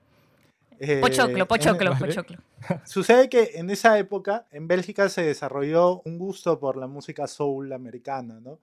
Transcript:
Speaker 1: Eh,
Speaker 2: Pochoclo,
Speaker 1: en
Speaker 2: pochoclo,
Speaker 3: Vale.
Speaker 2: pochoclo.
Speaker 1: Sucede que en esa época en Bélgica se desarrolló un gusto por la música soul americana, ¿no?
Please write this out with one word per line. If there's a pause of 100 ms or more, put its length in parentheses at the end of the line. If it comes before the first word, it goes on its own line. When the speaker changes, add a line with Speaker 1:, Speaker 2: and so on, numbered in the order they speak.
(800)
Speaker 1:
Eh,
Speaker 2:
Pochoclo,
Speaker 1:
en
Speaker 2:
pochoclo,
Speaker 3:
Vale.
Speaker 2:
pochoclo. (460)
Speaker 1:
Sucede
que
en
esa
época
en
Bélgica
se
desarrolló
un
gusto
por
la
música
soul
americana,
¿no?